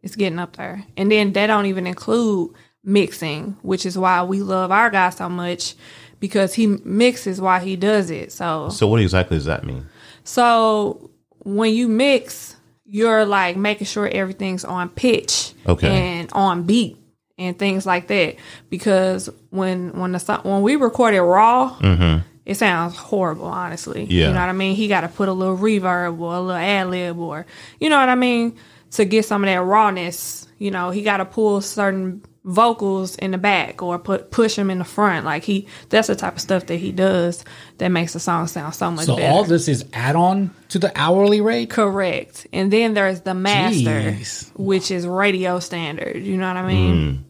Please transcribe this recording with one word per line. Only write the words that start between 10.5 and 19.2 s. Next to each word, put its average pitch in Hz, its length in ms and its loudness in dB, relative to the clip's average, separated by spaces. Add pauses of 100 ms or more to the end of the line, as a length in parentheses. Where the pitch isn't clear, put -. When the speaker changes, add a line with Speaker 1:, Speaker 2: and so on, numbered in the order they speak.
Speaker 1:
when 214 340 0
you 233 160 2
mix, 254 680 0 (280)
you're, 220 400 2
like, 190 320 0
making 208 300 -2
sure 208 200 -4
everything's 190 600 -4
on 180 240 -4
pitch - 600 0 (140)
Speaker 2:
Okay. - 220 2
Speaker 1:
and 180 460 0
on 185 300 2
beat 214 340 0 (400)
and 180 200 -6
things 190 280 -2
like 180 220 -2
that. 175 280 0 (320)
Because 185 640 0 (200)